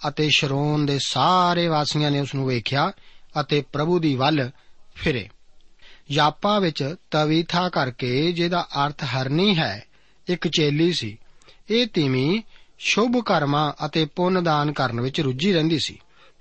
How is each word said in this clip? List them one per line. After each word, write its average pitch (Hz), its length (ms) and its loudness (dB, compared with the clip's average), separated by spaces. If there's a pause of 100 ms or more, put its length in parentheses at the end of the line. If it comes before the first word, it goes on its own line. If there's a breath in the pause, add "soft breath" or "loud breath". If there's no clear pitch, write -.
ਅਤੇ 151 200 -2
ਸ਼ਰੋਨ 147 580 0
ਦੇ 139 160 0
ਸਾਰੇ 175 640 2
ਵਾਸੀਆਂ 151 420 0
ਨੇ 143 100 0
ਉਸ 139 140 -6
ਨੂੰ 135 120 -2
ਵੇਖਿਆ 131 460 0 (480 soft breath)
ਅਤੇ 147 320 0
ਪ੍ਰਭੂ 160 260 0
ਦੀ 156 180 2
ਵੱਲ 135 340 0 (440 soft breath)
ਫਿਰੇ। 127 340 -4 (840 loud breath)
ਯਾਪਾ 156 480 2
ਵਿੱਚ 156 360 -2 (160)
ਤਵੀਥਾ 165 580 2
ਕਰਕੇ, 135 640 0
ਜਿਹਦਾ 170 340 -2 (200)
ਅਰਥ 147 180 -8
ਹਰਨੀ 143 540 0
ਹੈ, 107 260 -4 (440 soft breath)
ਇੱਕ 180 200 -2
ਚੇਲੀ 156 440 2
ਸੀ। 110 260 -8 (520 soft breath)
ਇਹ 233 160 2
ਤੀਵੀਂ 147 560 0 (360 soft breath)
ਸ਼ੁਭ 240 420 0
ਕਰਮਾਂ 151 640 0
ਅਤੇ 160 180 0
ਪੁੰਨ 180 400 0
ਦਾਨ 151 280 2
ਕਰਨ 120 280 -2
ਵਿੱਚ 135 200 -2
ਰੁੱਝੀ 139 320 0
ਰਹਿੰਦੀ 160 260 2
ਸੀ। - 220 -8 (400 soft breath)